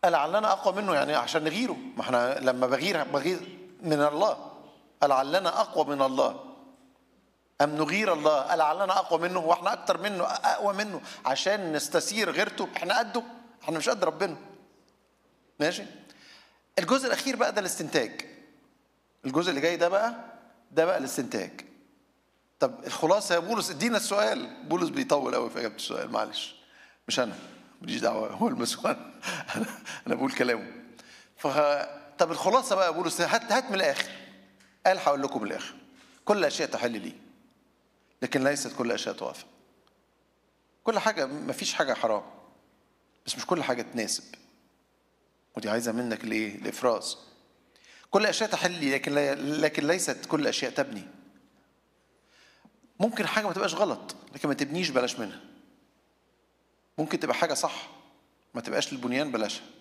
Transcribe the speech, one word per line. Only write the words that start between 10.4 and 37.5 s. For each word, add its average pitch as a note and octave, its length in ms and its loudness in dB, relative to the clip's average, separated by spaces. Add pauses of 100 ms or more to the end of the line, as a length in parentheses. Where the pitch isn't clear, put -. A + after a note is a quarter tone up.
منه، G3 280 -4 (240)
عشان F3+ 480 0
نستثير F3 580 0
غيرته؟ F#3 440 0
إحنا G3 240 0
قده؟ A3+ 240 -2 (400)
إحنا D#3+ 140 -2
مش D3+ 120 0
قد A3 140 0
ربنا. F3 340 0 (1200)
ماشي؟ F3+ 240 0 (960)
الجزء B3+ 280 2
الأخير - 280 0
بقى - 180 2
ده G#3 80 2
الاستنتاج. D3+ 600 -2 (1040)
الجزء D#3+ 240 0
اللي C#3 120 0
جاي E3+ 160 2
ده E3+ 120 4
بقى، A3 260 2 (560)
ده D#3 140 4
بقى F3+ 120 2
الاستنتاج. A#2+ 640 -4 (1000)
طب A#2+ 260 -2
الخلاصة F3 500 2
يا E3+ 40 4
بولس، F#3 300 -2
ادينا G#3 280 0
السؤال. G#3 680 -2
بولس E3+ 260 0
بيطول C3+ 460 0
قوي A#2+ 140 0
في - 100 -6
إجابة A2 160 -4
السؤال، - 360 -6
معلش. - 440 -4 (520)
مش - 120 -2
أنا، A2 160 0 (460)
ماليش - 200 -4
دعوة، A2 320 0
هو A#3 140 2
المسؤول. - 480 -2 (300)
<laughs> - 300 -8
أنا، A2+ 100 -2 (420)
أنا - 80 0
بقول C3 160 -2
كلامه. A#2+ 400 0 (680)
ف-، D3 500 2 (300)
طب E3 140 4
الخلاصة G#3 440 2
بقى F#3+ 100 4
يا E3+ 60 2
بولس، E3 300 -2
هات، G3+ 300 0
هات B3+ 140 2
من A3+ 100 -2
الآخر. D#3 340 2 (760)
قال: F#3 120 6
"هقول C#3+ 240 2
لكم C3+ 200 -2
من G#2 60 -4
الآخر. - 280 -8 (500)
كل G#3 120 4
الأشياء D#3 320 0
تحل A#2+ 220 -2
لي، F#2+ 220 -8 (1080)